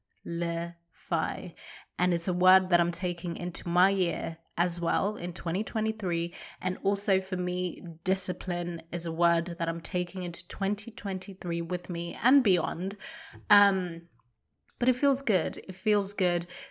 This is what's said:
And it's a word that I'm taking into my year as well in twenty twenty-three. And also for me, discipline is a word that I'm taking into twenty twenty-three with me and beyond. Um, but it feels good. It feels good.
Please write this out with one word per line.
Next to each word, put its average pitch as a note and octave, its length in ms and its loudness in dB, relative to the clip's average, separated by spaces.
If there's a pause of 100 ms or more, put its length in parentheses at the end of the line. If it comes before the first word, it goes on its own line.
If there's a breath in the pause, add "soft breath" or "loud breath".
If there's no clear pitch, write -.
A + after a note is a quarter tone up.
(2000 loud breath)
And F3+ 160 2
it's F3 140 0
a F#3 60 0
word F#3 360 6
that F3 100 6
I'm F3 120 2
taking F3 440 -4
into - 320 -6
my F3 220 4
year E3 480 -2 (220)
as F3 200 0
well E3+ 360 0
in F3 180 -6
twenty F3 300 -2
twenty-three. F#3+ 720 -2 (260 loud breath)
And F#3 220 -2
also G3+ 360 2
for F#3+ 180 -4
me, F3+ 440 -2 (220)
discipline F3 880 0
is E3 160 -4
a E3 40 -4
word E3+ 460 2
that E3 100 -2
I'm E3 140 -4
taking F3+ 400 -4
into F3 260 -6
twenty G3+ 440 -4
twenty-three F#3 720 -6
with F3 260 -4
me E3+ 320 -4
and C4 220 6
beyond. F3+ 520 2 (540 loud breath)
Um, F#3+ 540 4 (760)
but A#3+ 100 2
it B3+ 80 4
feels C#4 280 2
good. F3+ 340 2
It - 160 -10
feels G3+ 400 0
good. F3 320 0 (260 loud breath)